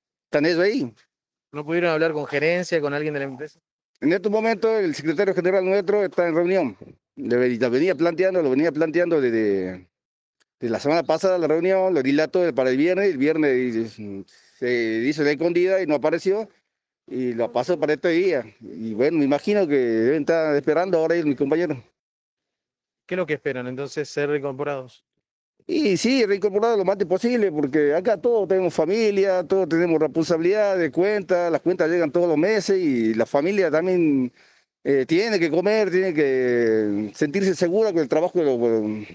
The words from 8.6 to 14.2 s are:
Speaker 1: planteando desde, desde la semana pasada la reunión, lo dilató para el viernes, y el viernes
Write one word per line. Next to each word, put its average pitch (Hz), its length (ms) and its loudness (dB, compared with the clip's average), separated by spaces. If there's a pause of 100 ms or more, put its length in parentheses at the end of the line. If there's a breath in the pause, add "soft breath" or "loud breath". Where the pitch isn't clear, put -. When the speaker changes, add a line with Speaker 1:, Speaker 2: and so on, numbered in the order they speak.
Speaker 1:
planteando 160 500 0
desde, 98 640 0 (720)
desde 120 120 -4
la 107 80 -2
semana 156 240 0
pasada 160 340 0
la 170 80 0
reunión, 185 480 0
lo 147 80 2
dilató 156 540 0
para 131 160 2
el 131 60 0
viernes, 180 320 0
y - 20 2
el 147 80 -6
viernes 127 760 0 (640 soft breath)